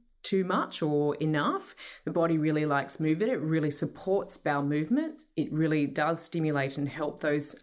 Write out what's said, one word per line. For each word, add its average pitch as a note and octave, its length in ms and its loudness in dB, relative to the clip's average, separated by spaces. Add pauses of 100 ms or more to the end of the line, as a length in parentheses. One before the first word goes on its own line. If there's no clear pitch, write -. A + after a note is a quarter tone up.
(220)
too F#3+ 240 2
much G3 360 -2
or D3 340 2
enough. D#3+ 600 0 (300)
The - 60 -4
body E3 260 2
really D3+ 280 2
likes C#3 340 0
movement. E3 320 2
It A3 100 -2
really D#3 300 2
supports - 680 -2
bowel D3 260 0
movement. D#3 580 0 (140)
It - 160 -2
really D#3 340 2
does D#3 360 0
stimulate D3 560 -2
and C#3+ 100 0
help D3 320 -6
those, D3 440 0